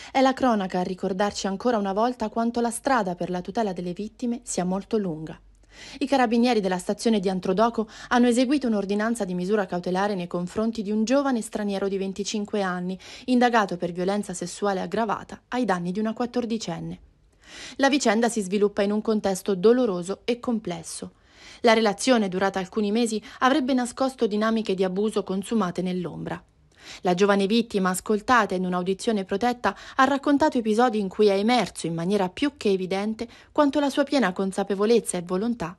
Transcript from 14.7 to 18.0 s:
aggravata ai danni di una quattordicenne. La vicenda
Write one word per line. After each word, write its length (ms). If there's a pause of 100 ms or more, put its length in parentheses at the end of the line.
aggravata 680
ai 160
danni 260
di 100
una 120
quattordicenne. 840 (800)
La 120
vicenda 400